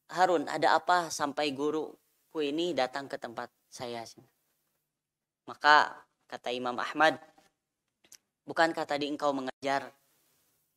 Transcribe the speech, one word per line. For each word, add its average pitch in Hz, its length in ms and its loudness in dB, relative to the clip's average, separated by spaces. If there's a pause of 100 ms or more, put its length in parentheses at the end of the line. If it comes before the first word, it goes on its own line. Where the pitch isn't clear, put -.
(100)
Harun, 170 400 2
"Ada 156 300 4
apa 175 320 0
sampai 147 420 -4
guruku - 880 -8
ini 156 320 -2
datang 131 320 -2
ke 127 100 -12
tempat 120 320 -10 (220)
saya?" 120 320 -10 (1400)
Maka 147 480 6 (320)
kata - 260 -10
Imam 123 240 -4
Ahmad, 147 400 2 (1300)
"Bukankah 160 400 0
tadi 143 240 -4
engkau 147 240 -2
mengajar? 135 600 -4 (840)